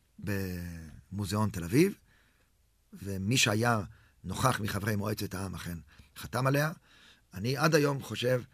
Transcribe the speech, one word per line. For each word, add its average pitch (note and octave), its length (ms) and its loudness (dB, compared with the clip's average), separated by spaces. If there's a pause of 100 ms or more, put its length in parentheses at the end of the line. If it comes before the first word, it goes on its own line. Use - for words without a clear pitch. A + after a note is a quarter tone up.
(180)
במוזיאון F#2 1300 -4
תל E2+ 140 -6
אביב, C#3 300 4 (1000)
ומי G2 440 -2
שהיה A2+ 440 4 (440)
נוכח A2+ 360 0
מחברי G#2 360 -2
מועצת G2+ 380 -4
העם F#2+ 200 -6
אכן E2+ 240 -8 (380)
חתם - 300 -2
עליה. C#3+ 260 2 (640)
אני G#2+ 220 -2
עד D#3 180 2
היום C#3+ 280 4
חושב B2 400 0 (120)